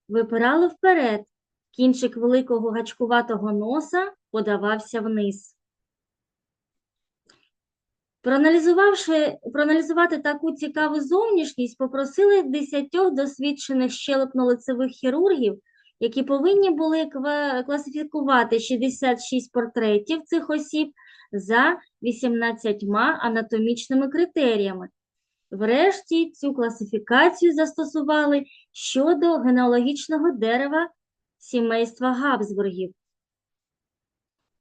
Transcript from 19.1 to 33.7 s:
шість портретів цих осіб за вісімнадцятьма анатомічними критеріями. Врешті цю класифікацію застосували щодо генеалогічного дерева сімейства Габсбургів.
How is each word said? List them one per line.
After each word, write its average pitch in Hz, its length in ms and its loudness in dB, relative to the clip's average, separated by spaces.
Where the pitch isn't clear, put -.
шість 247 300 -6
портретів 226 720 -2
цих 330 260 -4
осіб 302 420 -4
за 233 480 0
вісімнадцятьма 233 1160 -2
анатомічними 233 840 0
критеріями. 226 840 0
Врешті 320 800 0
цю 285 220 -6
класифікацію 247 1000 0
застосували 302 880 0
щодо 320 640 0
генеалогічного 254 920 0
дерева 277 580 -2
сімейства 233 760 -2
Габсбургів. 202 800 -4